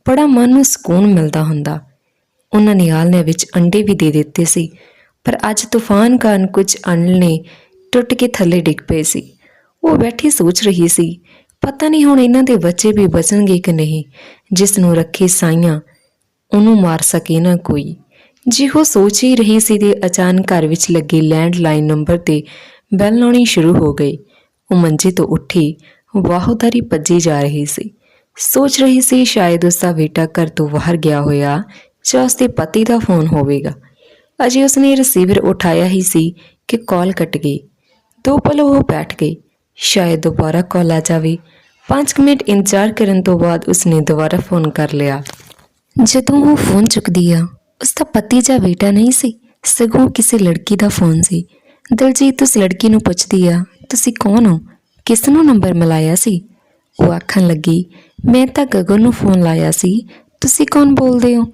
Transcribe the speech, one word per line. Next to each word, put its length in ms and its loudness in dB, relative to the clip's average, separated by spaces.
ਬੜਾ 180 2
ਮਨ 240 2
ਨੂੰ 140 4
ਸਕੂਨ 420 0
ਮਿਲਦਾ 380 0
ਹੁੰਦਾ। 360 -4
ਉਹਨਾਂ 220 4
ਨੇ 160 2
ਆਲ੍ਹਣਿਆਂ 340 2
ਵਿੱਚ 220 -4
ਅੰਡੇ 260 2
ਵੀ 120 0
ਦੇ 180 0
ਦਿੱਤੇ 320 -2
ਸੀ, 240 -2
ਪਰ 120 -4
ਅੱਜ 140 -6
ਤੂਫਾਨ 540 0
ਕਾਰਨ 280 0
ਕੁਝ 300 -2
ਆਲ੍ਹਣੇ 500 2
ਟੁੱਟ 220 0
ਕੇ 140 0
ਥੱਲੇ 320 0
ਡਿੱਗ 280 -2
ਪਏ 140 -2
ਸੀ। 200 -6
ਉਹ 120 2
ਬੈਠੀ 340 -2
ਸੋਚ 320 0
ਰਹੀ 260 2
ਸੀ, 320 -2
"ਪਤਾ 280 -4
ਨਹੀਂ 160 2
ਹੁਣ 160 4
ਇਹਨਾਂ 220 4
ਦੇ 140 2
ਬੱਚੇ 360 0
ਵੀ 140 2
ਬਚਣਗੇ 520 2
ਕਿ 140 -2
ਨਹੀਂ, 320 -2
ਜਿਸ 260 0
ਨੂੰ 180 4
ਰੱਖੇ 300 -2
ਸਾਈਆਂ 540 0
ਉਹਨੂੰ 280 4
ਮਾਰ 200 0
ਸਕੇ 400 -2
ਨਾ 160 2
ਕੋਈ।" 400 -6
ਜੇ 200 0
ਉਹ 160 2
ਸੋਚ 400 0
ਹੀ 120 2
ਰਹੀ 240 2
ਸੀ 180 0
ਤੇ 160 2
ਅਚਾਨਕ 460 0
ਘਰ 140 0
ਵਿੱਚ 240 -2
ਲੱਗੇ 300 0
ਲੈਂਡਲਾਈਨ 640 0
ਨੰਬਰ 320 -2
'ਤੇ 260 -2
ਬੈਲ 280 0
ਆਉਣੀ 220 4
ਸ਼ੁਰੂ 300 2
ਹੋ 200 0
ਗਈ। 240 -4
ਉਹ 60 0
ਮੰਜੇ 340 2
ਤੋਂ 160 -2
ਉੱਠੀ 480 -2
ਬਾਹੋਦਾਰੀ 640 -2
ਭੱਜੀ 400 -2
ਜਾ 200 0
ਰਹੀ 240 -2
ਸੀ। 260 -10
ਸੋਚ 420 0
ਰਹੀ 200 4
ਸੀ 240 2
ਸ਼ਾਇਦ 400 0
ਉਸ 120 2
ਦਾ 160 -2
ਬੇਟਾ 340 -2
ਘਰ 220 -4
ਤੋਂ 200 -4
ਬਾਹਰ 280 -2
ਗਿਆ 240 0
ਹੋਇਆ 420 -2
ਜਾਂ 120 2
ਉਸ 100 -2
ਦੇ 140 0
ਪਤੀ 360 -2
ਦਾ 140 0
ਫੋਨ 280 0
ਹੋਵੇਗਾ। 460 -2
ਅਜੇ 180 2
ਉਸਨੇ 320 2
ਰਿਸੀਵਰ 420 2
ਉਠਾਇਆ 480 0
ਹੀ 160 -2
ਸੀ 320 -2
ਕਿ 80 -4
ਕਾਲ 360 -2
ਕੱਟ 240 -6
ਗਈ। 220 -4
ਦੋ 140 0
ਪਲ 220 -2
ਉਹ 200 2
ਬੈਠ 400 -8
ਗਈ, 160 -4
ਸ਼ਾਇਦ 460 -2
ਦੁਬਾਰਾ 420 -2
ਕਾਲ 300 -2
ਆ 80 0
ਜਾਵੇ। 380 -2
ਪੰਜ 240 -2
ਕੁ 100 0
ਮਿੰਟ 200 2
ਇੰਤਜ਼ਾਰ 500 0
ਕਰਨ 300 0
ਤੋਂ 160 0
ਬਾਅਦ 300 -2
ਉਸਨੇ 320 0
ਦੁਬਾਰਾ 380 -2
ਫੋਨ 320 -2
ਕਰ 220 -4
ਲਿਆ। 300 -4
ਜਦੋਂ 340 2
ਉਹ 180 4
ਫੋਨ 280 2
ਚੁੱਕਦੀ 480 0
ਆ, 140 0
ਉਸ 120 -6
ਦਾ 100 -4
ਪਤੀ 360 0
ਜਾਂ 180 0
ਬੇਟਾ 320 0
ਨਹੀਂ 200 2
ਸੀ, 220 -2
ਸਗੋਂ 460 0
ਕਿਸੇ 280 -2
ਲੜਕੀ 380 0
ਦਾ 120 0
ਫੋਨ 340 0
ਸੀ। 220 -4
ਦਲਜੀਤ 480 2
ਉਸ 160 0
ਲੜਕੀ 300 0
ਨੂੰ 120 4
ਪੁੱਛਦੀ 480 0
ਆ, 160 0
"ਤੁਸੀਂ 320 -2
ਕੌਣ 260 2
ਹੋ? 140 2
ਕਿਸ 240 0
ਨੂੰ 180 4
ਨੰਬਰ 280 2
ਮਿਲਾਇਆ 400 0
ਸੀ?" 260 -2
ਉਹ 120 2
ਆਖਣ 340 0
ਲੱਗੀ, 380 0
"ਮੈਂ 200 4
ਤਾਂ 280 -2
ਗਗਨ 280 2
ਨੂੰ 100 4
ਫੋਨ 280 0
ਲਾਇਆ 300 0
ਸੀ, 300 -2
ਤੁਸੀਂ 300 -2
ਕੌਣ 240 4
ਬੋਲਦੇ 420 2
ਹੋ?" 180 0